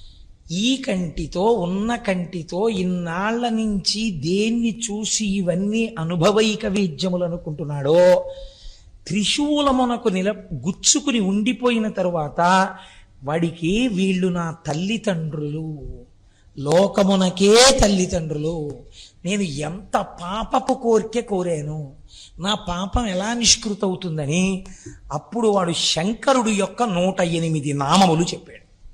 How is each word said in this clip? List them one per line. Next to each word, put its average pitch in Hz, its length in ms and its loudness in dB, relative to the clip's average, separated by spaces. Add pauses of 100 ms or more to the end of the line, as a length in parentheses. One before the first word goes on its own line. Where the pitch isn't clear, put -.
(500)
ఈ 247 320 0
కంటితో, 175 640 -4
ఉన్న 208 520 0
కంటితో 180 720 -4
ఇన్నాళ్ల 190 800 -2
నుంచి 220 640 -2
దేన్ని 208 680 0
చూసి 214 460 -4
ఇవన్నీ 202 720 0
అనుభవైక 196 680 2
వేద్యములు 180 580 0
అనుకుంటున్నాడో, 165 1040 2 (760)
త్రిశూలమునకు 254 1040 0
నిల-, 185 360 -2 (100)
గుచ్చుకుని 233 680 0
ఉండిపోయిన 220 680 0
తరువాత 180 840 2 (540)
వాడికి, 170 640 0
"వీళ్ళు 190 400 0
నా 170 280 -4 (100)
తల్లిదండ్రులు, 156 1160 -4 (760)
లోకమునకే 196 1200 6
తల్లిదండ్రులు, 165 920 0 (540)
నేను 202 180 -2
ఎంత 170 640 -4 (160)
పాపపు 220 520 -2
కోరిక 220 520 0
కోరాను, 156 680 -4 (460)
నా 196 160 -2
పాపం 196 520 -4
ఎలా 202 280 -2
నిష్కృతవుతుందని," 185 1300 -2 (460)
అప్పుడు 214 360 -2
వాడు 185 240 2
శంకరుడు 220 800 2
యొక్క 196 320 0
నూట 185 380 0
ఎనిమిది 165 520 0
నామములు 160 520 4
చెప్పాడు. - 420 -10 (280)